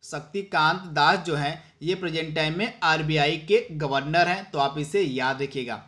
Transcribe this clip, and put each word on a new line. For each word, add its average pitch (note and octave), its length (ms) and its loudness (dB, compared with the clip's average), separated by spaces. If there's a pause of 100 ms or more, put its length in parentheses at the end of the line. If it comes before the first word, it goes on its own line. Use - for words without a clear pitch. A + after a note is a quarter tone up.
शक्तिकांत E3+ 760 -2 (100)
दास D#3+ 340 4
जो E3 100 -2
हैं D3 280 -4 (180)
ये E3+ 140 -2
प्रेजेंट D#3+ 400 -4
टाइम D#3 220 0
में A3+ 260 -4
आरबीआई D#3 600 2
के G#3+ 300 4
गवर्नर D3+ 540 2
हैं। F#3+ 240 -4
तो D#3 80 -4
आप C#3 200 0
इसे D3+ 240 0
याद C3 380 -2
रखिएगा। B2 460 -6